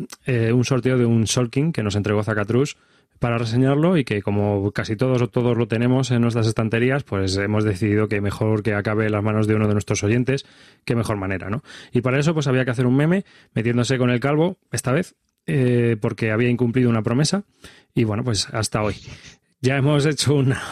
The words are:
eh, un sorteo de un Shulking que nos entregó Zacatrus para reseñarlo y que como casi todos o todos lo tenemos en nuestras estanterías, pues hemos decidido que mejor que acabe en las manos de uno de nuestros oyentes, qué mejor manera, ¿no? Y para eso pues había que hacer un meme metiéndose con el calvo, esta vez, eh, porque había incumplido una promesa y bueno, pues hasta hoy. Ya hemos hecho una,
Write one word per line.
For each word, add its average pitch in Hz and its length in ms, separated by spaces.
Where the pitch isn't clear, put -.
eh, 117 300
un 123 100
sorteo 127 320
de 123 80
un 117 200
Shulking 127 460
que 120 120
nos 104 140
entregó 104 280
Zacatrus 110 540
para 120 180
reseñarlo 135 640
y 127 60
que 104 180
como 104 500
casi 107 240
todos 127 240
o 120 80
todos 120 300
lo 117 100
tenemos 123 420
en 120 120
nuestras 117 240
estanterías, 117 580
pues 95 320
hemos 107 260
decidido 104 460
que 104 140
mejor 107 400
que 107 100
acabe 104 320
en 107 80
las 104 100
manos 107 240
de 107 80
uno 107 140
de 104 60
nuestros 104 280
oyentes, 120 440
qué 123 100
mejor 110 220
manera, 95 320
¿no? 123 120
Y 123 80
para 127 180
eso 147 140
pues 151 140
había 127 180
que 120 60
hacer 123 160
un 123 100
meme 170 300
metiéndose 120 460
con 123 100
el 123 100
calvo, 151 380
esta 127 180
vez, 160 240
eh, 120 560
porque 113 300
había 113 180
incumplido 120 400
una 113 140
promesa 143 420
y 123 100
bueno, 107 200
pues 113 300
hasta 110 280
hoy. 104 120
Ya 131 180
hemos 147 260
hecho 147 300
una, 135 380